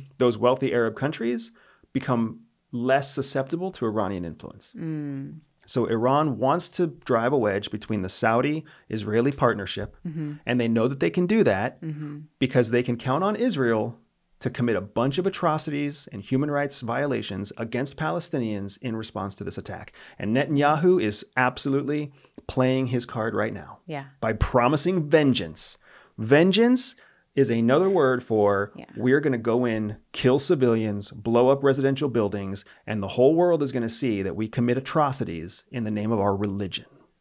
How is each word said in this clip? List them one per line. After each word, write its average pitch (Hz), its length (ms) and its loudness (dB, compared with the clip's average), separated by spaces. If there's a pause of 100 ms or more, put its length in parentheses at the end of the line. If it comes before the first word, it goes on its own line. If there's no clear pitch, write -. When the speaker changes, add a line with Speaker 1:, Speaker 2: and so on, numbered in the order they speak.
(180)
Speaker 1:
those 123 180 4
wealthy 127 380 2
Arab 113 220 0
countries 127 560 -4 (420)
become 117 460 -2 (320)
less 131 420 0
susceptible 143 580 -4
to - 140 -4
Iranian 101 400 -2
influence. - 500 -16
Speaker 2:
Mm. 147 640 -10 (280)
Speaker 1:
So 120 200 -2
Iran 127 520 0
wants 143 320 0
to 175 160 -2
drive 127 480 0
a 143 40 4
wedge 104 320 0
between 107 320 -6
the 92 60 -4
Saudi-Israeli 117 1200 0
partnership, 104 640 -2 (100)
Speaker 2:
Mm-hmm. 156 260 -8 (140)
Speaker 1:
and 123 140 2
they 117 80 2
know 113 200 4
that 139 120 -6
they 170 100 0
can 180 160 0
do 214 180 4
that 104 380 0
Speaker 2:
Mm-hmm. 147 360 -10 (200)
Speaker 1:
because 127 320 2
they 120 120 4
can 120 140 -2
count 131 260 -2
on 208 140 0
Israel 123 640 0 (420)
to - 100 -4
commit 120 260 0
a 90 40 -2
bunch 117 380 -2
of 180 80 0
atrocities 151 840 -4
and 98 100 -10
human 135 280 0
rights 143 300 -2
violations 113 800 -4
against 117 380 -6
Palestinians 120 840 -4
in 120 140 -6
response 101 400 -8
to - 100 -12
this 92 140 -8
attack. 92 340 -12 (260)
And 104 160 -2
Netanyahu 147 680 2
is 104 240 -2 (100)
absolutely 139 760 -2 (340)
playing 131 400 0
his 120 180 -2
card 110 300 -4
right 107 180 -2
now - 340 -14
Speaker 2:
Yeah. 143 180 -10 (160)
Speaker 1:
by 113 140 0
promising 147 760 2
vengeance. 131 680 2 (400)
Vengeance 185 800 4 (400)
is 135 160 4
another 120 380 4
word 135 340 4
for 101 540 2
Speaker 2:
Yeah. - 100 -18 (100)
Speaker 1:
we're 127 240 4
gonna 139 180 0
go 117 260 2
in, 110 320 -2 (160)
kill 131 280 4
civilians, 113 720 2
blow 117 380 2
up 135 140 2
residential 139 440 2
buildings, 101 560 -2 (220)
and 110 160 -4
the 95 60 -4
whole 131 260 6
world 170 280 2
is 135 100 -2
gonna 117 160 -2
see 113 340 -2
that 95 140 -4
we 107 120 -4
commit 120 280 0
atrocities 127 920 -4
in 120 140 -6
the 107 60 -4
name 104 220 -2
of 107 80 2
our 98 160 4
religion. 98 500 -4 (340)